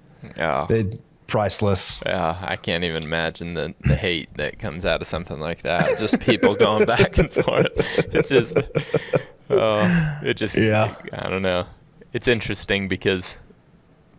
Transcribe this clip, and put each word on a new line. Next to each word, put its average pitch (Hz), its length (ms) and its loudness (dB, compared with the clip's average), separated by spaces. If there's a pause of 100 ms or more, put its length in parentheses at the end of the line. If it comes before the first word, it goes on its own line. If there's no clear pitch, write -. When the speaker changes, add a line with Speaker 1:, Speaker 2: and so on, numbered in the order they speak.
(400)
Speaker 1:
Oh. 76 300 0
Speaker 2:
it, 110 300 0 (280)
priceless. 101 760 0
Speaker 1:
Yeah, 87 360 0
I 92 140 -4
can't 90 300 -2
even 80 180 -2
imagine 82 500 -4
the, 78 280 -4
the - 160 2
hate 85 400 -2
that 73 220 -4
comes 90 260 -6
out 82 160 2
of - 60 -6
something 80 340 -6
like 82 220 -6
that. 85 360 0
Just 107 220 0
people 101 340 2
going 107 300 4
<laughs> - 20 -2
back 120 300 2
and - 120 4
forth. - 400 2 (460)
It's 156 140 0
just, 127 260 4 (960)
oh, 110 720 2
it 123 120 0
just, - 220 -2
Speaker 2:
Yeah. 107 380 2 (180)
Speaker 1:
I - 160 -6
don't 92 120 -2
know. 90 240 2 (480)
It's 117 140 -4
interesting 104 600 0
because 92 500 0 (800)